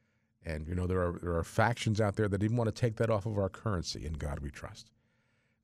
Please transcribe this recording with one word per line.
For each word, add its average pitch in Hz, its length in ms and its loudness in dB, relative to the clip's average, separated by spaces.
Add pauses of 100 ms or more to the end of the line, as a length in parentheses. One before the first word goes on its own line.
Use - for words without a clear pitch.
(440)
And, 78 240 -4
you 90 60 -2
know, 90 120 0
there 92 140 2
are, 87 220 0
there 87 120 0
are 82 100 0
factions 110 560 2
out 101 160 2
there 107 120 4
that 95 140 0
even 110 140 2
wanna 110 160 2
take 117 240 0
that 117 120 2
off 107 160 2
of 104 140 -2
our 95 100 4
currency, - 560 -4
"In 80 100 -4
God 73 260 -4
we 73 100 -4
trust." - 400 -14 (720)